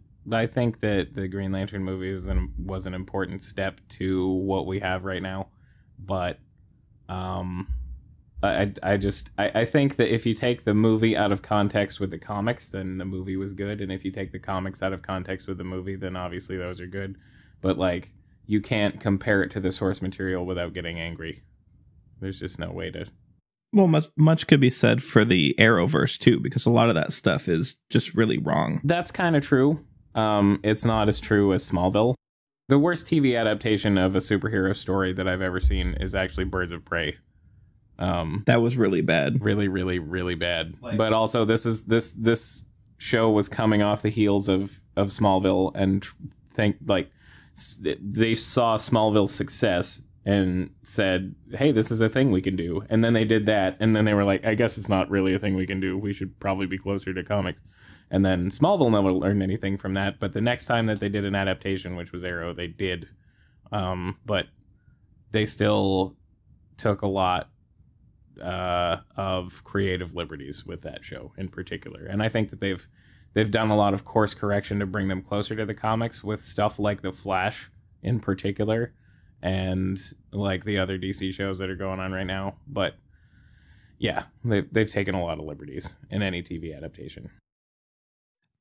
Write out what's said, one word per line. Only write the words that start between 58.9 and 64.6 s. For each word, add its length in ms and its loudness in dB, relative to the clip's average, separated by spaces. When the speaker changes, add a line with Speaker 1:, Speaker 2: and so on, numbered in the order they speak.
Speaker 1:
never 200 4
learned 300 2
anything 340 -2
from 180 -6
that, 260 -2
but 120 -4
the 80 -4
next 260 -2
time 200 2
that 140 -2
they 80 -2
did 160 -2
an 100 -2
adaptation, 600 -2
which 160 -12
was 120 -10
Arrow, 280 -6
they 160 -8
did. 400 -6
Um, 520 -4
but 220 -2